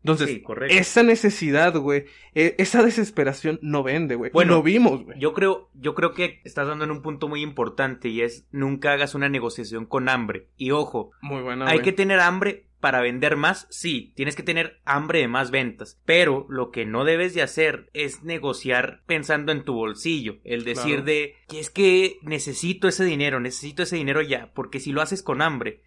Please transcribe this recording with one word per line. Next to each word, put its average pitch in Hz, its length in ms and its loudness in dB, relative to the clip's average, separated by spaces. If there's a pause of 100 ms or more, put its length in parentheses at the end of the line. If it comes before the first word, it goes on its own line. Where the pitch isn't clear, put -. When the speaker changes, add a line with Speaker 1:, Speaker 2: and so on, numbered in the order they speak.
Speaker 1:
Entonces, 151 260 2
Speaker 2:
Sí, 117 140 -6
correcto. 127 340 -2
Speaker 1:
esa 196 260 4
necesidad, 180 760 4
güey, 143 280 0 (300)
e-, 160 240 4
esa 220 260 2
desesperación 165 760 0
no 147 220 -2
vende, 135 320 0
güey. 120 160 -4
Y - 20 -14
Speaker 2:
Bueno, 175 220 6
Speaker 1:
lo 160 80 6
vimos, 170 420 4
güey. - 140 -18
Speaker 2:
yo 143 160 -2
creo, 190 400 0
yo 143 200 -4
creo 170 200 0
que 180 300 -4
estás 143 240 -6
dando 151 160 -6
en 151 80 -4
un 139 100 -10
punto 151 260 -6
muy 147 140 -6
importante 131 640 -4
y 113 140 -2
es 117 300 -4
nunca 139 400 0
hagas 143 220 0
una 139 140 0
negociación 113 580 -6
con 131 220 -2
hambre. 117 480 -2
Y 131 140 -4
ojo, 143 400 -2 (120)
Speaker 1:
Muy 139 200 -8
buena, 127 240 -4
Speaker 2:
hay 160 120 4
Speaker 1:
güey. - 60 -2
Speaker 2:
que 190 80 2
tener 196 280 2
hambre 185 460 0 (140)
para 127 220 2
vender 131 340 0
más, 160 320 0
sí, - 480 -6
tienes 139 200 -4
que 165 60 -10
tener 165 440 -4
hambre 151 320 0
de 127 100 2
más 123 220 -2
ventas, 123 560 -4
pero 156 420 4
lo 131 220 -4
que 113 160 -6
no 117 180 -2
debes 175 300 2
de 165 80 0
hacer 151 500 -2
es 143 300 -8
negociar 131 840 -4
pensando 151 480 -2
en 143 120 -4
tu 131 100 -4
bolsillo, 113 680 -4
el 120 200 -4
decir 123 300 -2
Speaker 1:
Claro. 139 100 -2
Speaker 2:
de 147 320 -2 (100)
que 156 140 -12
es 147 80 -8
que 185 540 4
necesito 156 680 -2
ese 185 160 0
dinero, 143 340 0
necesito 143 440 -6
ese 175 140 -4
dinero 147 260 0
ya, 131 320 -4
porque - 260 -8
si 143 120 -6
lo 147 100 0
haces 190 200 -4
con 131 200 -2
hambre, 120 440 -2